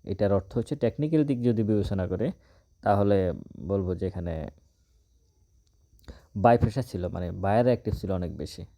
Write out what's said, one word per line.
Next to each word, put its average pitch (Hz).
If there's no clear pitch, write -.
এটার 98
অর্থ 98
হচ্ছে 120
টেকনিক্যাল 151
দিক 131
যদি 117
বিবেচনা 101
করে 92
তাহলে 101
বলবো 92
যে 90
এখানে 85
বাই 117
প্রেশার 123
ছিল, 90
মানে 90
বায়ার 101
অ্যাক্টিভ 117
ছিল 95
অনেক 90
বেশি 76